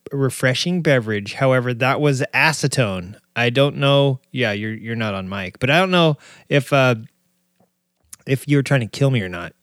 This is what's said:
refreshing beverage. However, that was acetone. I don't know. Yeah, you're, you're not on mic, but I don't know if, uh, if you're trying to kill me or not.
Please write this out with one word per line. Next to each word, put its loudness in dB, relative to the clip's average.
refreshing -2
beverage. 0
However, 2
that 0
was 2
acetone. 0
I 0
don't 2
know. 2
Yeah, -2
you're, -6
you're -8
not -4
on -6
mic, -10
but 0
I 2
don't 0
know 4
if, 0
uh, 4
if -2
you're 4
trying 0
to -4
kill 0
me 0
or -6
not. -10